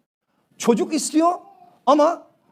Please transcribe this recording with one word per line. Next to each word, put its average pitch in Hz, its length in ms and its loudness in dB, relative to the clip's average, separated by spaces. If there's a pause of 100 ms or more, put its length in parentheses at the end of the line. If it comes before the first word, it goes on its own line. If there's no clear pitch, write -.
(580)
Çocuk 240 360 0
istiyor 320 380 0 (540)
ama 302 420 0 (240)